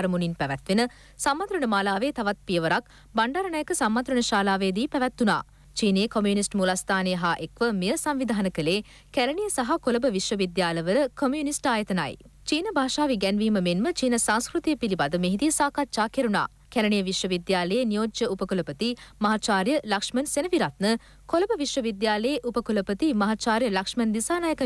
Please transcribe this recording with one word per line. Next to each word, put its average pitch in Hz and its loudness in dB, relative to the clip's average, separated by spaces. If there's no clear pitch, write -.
අරමුණින් 175 0
පැවැත්වෙන 147 0
සම්මන්ත්‍රණ 320 0
මාලාවේ 196 0
තවත් 202 -2
පියවරක් 170 0
බණ්ඩාරනායක 311 -2
සම්මන්ත්‍රණ 240 0
ශාලාවේදී 196 2
පැවැත්වුණා. 247 2
චීනයේ 196 2
කොමියුනිස්ට් 202 0
මූලස්ථානය 185 0
හා 170 2
එක්ව 240 -2
මෙය 196 0
සංවිධාන 233 0
කළේ 170 0
කැලණිය 330 0
සහ 269 0
කොළඹ 240 2
විශ්වවිද්‍යාලවල 180 0
කොමියුනිස්ට් 285 -2
ආයතනයි. 185 -2
චීන 359 0
භාෂාව 262 0
ඉගැන්වීම 208 2
මෙන්ම 202 2
චීන 240 2
සංස්කෘතිය 247 0
පිළිබඳ 175 0
මෙහිදී 202 2
සාකච්ඡා 285 0
කෙරුණා. 208 0
කැලණිය 208 2
විශ්වවිද්‍යාලයේ 190 0
නියෝජ්‍ය 214 -2
උපකුලපති 185 -4
මහාචාර්ය 214 2
ලක්ෂ්මන් 240 -2
සෙනවිරත්න, 285 0
කොළඹ 359 2
විශ්වවිද්‍යාලයේ 220 -2
උපකුලපති 214 0
මහාචාර්ය 220 0
ලක්ෂ්මන් 214 0
දිසානායක 320 0